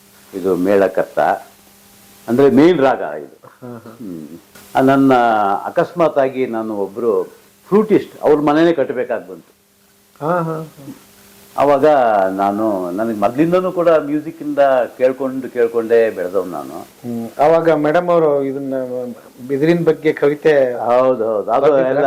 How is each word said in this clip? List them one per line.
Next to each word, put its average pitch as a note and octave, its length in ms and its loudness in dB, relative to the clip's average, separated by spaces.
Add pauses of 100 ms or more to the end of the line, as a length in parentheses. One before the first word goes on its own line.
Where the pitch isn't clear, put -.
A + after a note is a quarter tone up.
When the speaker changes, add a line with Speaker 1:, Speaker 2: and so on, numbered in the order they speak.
(340)
Speaker 1:
ಇದು F#2 220 -2
ಮೇಳಕರ್ತ, F#2+ 640 0 (1080)
ಅಂದ್ರೆ C3 220 4
ಮೇನ್ D3+ 300 4
ರಾಗ C3 180 2
ಇದು. D2+ 500 -12
Speaker 2:
ಹಾ, - 200 -20
ಹಾ. A#2+ 100 -16
Speaker 1:
ಹ್ಮ್. G#2 500 -16 (480)
ಆ, C3 60 2
ನನ್ನ C3+ 300 4 (540)
ಅಕಸ್ಮಾತ್ E3 520 -2
ಆಗಿ C3 280 -2
ನಾನು A2+ 320 -6
ಒಬ್ರು G2 560 -2 (340)
ಫ್ಲೂಟಿಸ್ಟ್, G3+ 440 0 (100)
ಅವ್ರ D3+ 180 2
ಮನೆನೇ D#3 340 2
ಕಟ್ಟಬೇಕಾಗಿ B2 560 -4
ಬಂತು. F2 280 -20 (680)
Speaker 2:
ಹಾ, F3 140 -2
ಹಾ, - 20 -2
ಹಾ. D#3+ 260 -8 (920)
Speaker 1:
ಅವಾಗ C#3 280 2 (460)
ನಾನು, G2 600 -2
ನನಗೆ A2 280 -4
ಮೊದ್ಲಿಂದನೂ E3 520 0
ಕೂಡ F3 180 0
ಮ್ಯೂಸಿಕ್ D3+ 520 -2
ಇಂದ D3 180 -4 (380)
ಕೇಳ್ಕೊಂಡು C3 560 -2
ಕೇಳ್ಕೊಂಡೇ A2+ 560 2
ಬೆಳೆದವ್ F#2 380 -4
ನಾನು. D2+ 320 -12
Speaker 2:
ಹ್ಮ್. A#2 500 -12 (100)
ಅವಾಗ E3 300 4
ಮೇಡಮ್ D#3 400 0
ಅವರು D#3 340 2
ಇದನ್ನ, C3+ 300 -6 (720)
ಬಿದಿರಿನ D#3 360 0
ಬಗ್ಗೆ D#3 300 0
ಕವಿತೆ C#3+ 600 2
Speaker 1:
ಹೌದು, A#2+ 520 0
ಹೌದು. G#2+ 260 -2
ಅದು A#2+ 100 2
Speaker 2:
ಬರ್ದಿದ್ರಾ? C3+ 280 2
Speaker 1:
ಎಲ್ಲ C#3 160 0